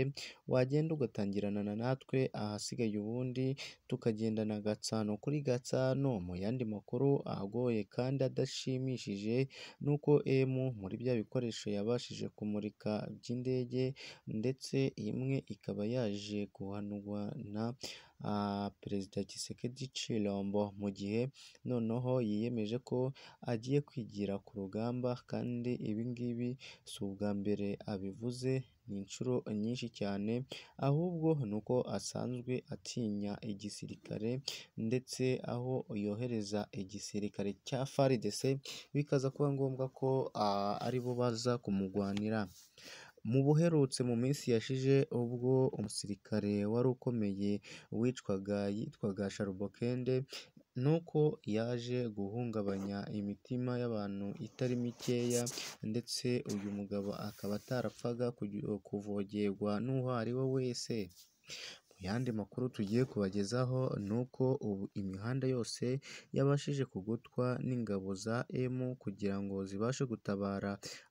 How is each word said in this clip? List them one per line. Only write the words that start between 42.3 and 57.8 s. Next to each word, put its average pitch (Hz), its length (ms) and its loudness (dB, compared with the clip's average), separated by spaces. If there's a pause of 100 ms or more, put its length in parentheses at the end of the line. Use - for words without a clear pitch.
Mu 120 180 4
buherutse 151 640 6
mu 123 120 4
minsi 131 360 2
yashize 131 440 4 (120)
ubwo 120 440 0 (160)
umusirikare 104 840 0 (140)
wari 120 200 4
ukomeye 104 640 2 (360)
wicwaga 104 800 0
yitwaga 101 640 -2
Sharubokende, 117 840 0 (580)
ni 131 160 4
uko 170 300 4 (240)
yaje 120 560 0 (100)
guhungabanya 101 920 -2 (120)
imitima 113 680 -2
y'abantu 101 480 -2 (160)
itari 123 320 -2
mikeya 120 680 0 (360)
ndetse 113 480 -2 (160)
uyu 104 280 -2
mugabo 101 440 -4
akaba 101 400 -4
atarapfaga 120 760 -2